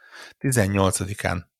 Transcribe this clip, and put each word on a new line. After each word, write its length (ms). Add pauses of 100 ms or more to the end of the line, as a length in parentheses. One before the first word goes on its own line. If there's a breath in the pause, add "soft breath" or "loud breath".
(380 loud breath)
Tizennyolcadikán 1200